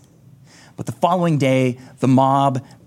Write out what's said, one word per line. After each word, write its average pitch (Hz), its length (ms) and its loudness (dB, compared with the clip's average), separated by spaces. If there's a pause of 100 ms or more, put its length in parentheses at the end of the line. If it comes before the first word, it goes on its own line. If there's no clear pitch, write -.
(760)
but - 100 -12
the 120 60 -10
following 170 460 0
day, 131 400 0 (220)
the 123 80 -2
mob 135 580 0 (200)